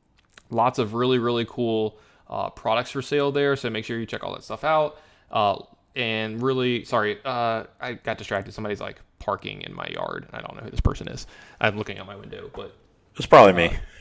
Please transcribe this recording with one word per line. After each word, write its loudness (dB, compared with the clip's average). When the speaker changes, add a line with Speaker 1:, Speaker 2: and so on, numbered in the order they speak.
Speaker 1:
Lots 2
of -2
really, 2
really 0
cool, -2
uh, -4
products -2
for -6
sale 0
there, 2
so -4
make -4
sure -4
you -4
check -8
all -8
that -14
stuff -10
out. 2
Uh, 2
and -2
really, 0
sorry, 0
uh, -2
I -8
got -6
distracted. -4
Somebody's, -6
like, -12
parking -6
in -12
my -10
yard, -6
and -18
I -12
don't -12
know -16
who -12
this -4
person 0
is. -12
I'm 0
looking -8
out -14
my -16
window, -16
but -14
Speaker 2:
It's -8
probably 12
me. 4
Speaker 1:
uh, -2